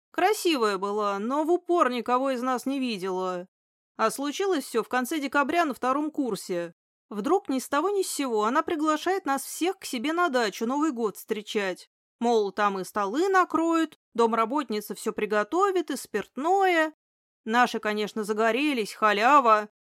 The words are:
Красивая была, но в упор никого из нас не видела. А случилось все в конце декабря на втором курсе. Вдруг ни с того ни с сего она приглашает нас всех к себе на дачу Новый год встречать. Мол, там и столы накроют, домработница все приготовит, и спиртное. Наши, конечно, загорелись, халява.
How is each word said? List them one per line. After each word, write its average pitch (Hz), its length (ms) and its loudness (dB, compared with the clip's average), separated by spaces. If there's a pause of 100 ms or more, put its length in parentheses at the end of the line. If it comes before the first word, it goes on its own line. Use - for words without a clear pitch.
(100)
Красивая 320 680 2
была, 202 420 -2
но 269 240 -2
в 311 80 2
упор 349 380 2
никого 247 420 0
из 240 100 -4
нас 254 240 -2
не 269 140 -2
видела. 185 640 -4 (500)
А 220 140 0
случилось 285 540 -2
все 220 180 -2
в - 60 -12
конце 254 300 -2
декабря 285 460 0
на 277 80 -2
втором 277 380 -2
курсе. 185 640 -6 (340)
Вдруг 285 400 -2
ни 269 100 -2
с - 100 -6
того 311 220 0
ни 403 120 0
с - 80 -6
сего 226 340 -2
она 269 180 2
приглашает 320 640 -2
нас 277 180 -2
всех - 360 -4
к - 60 -16
себе 262 280 -4
на 349 160 2
дачу 233 380 0
Новый 285 260 0
год 226 240 -4
встречать. 202 720 -6 (300)
Мол, 226 340 2
там 202 260 0
и 185 60 -6
столы 214 440 -2
накроют, 330 720 2 (160)
домработница 220 800 0
все - 180 -6
приготовит, 320 800 0
и 269 60 -4
спиртное. 320 960 0 (500)
Наши, 233 340 2
конечно, 214 460 -4
загорелись, 226 680 0
халява. 214 760 4 (260)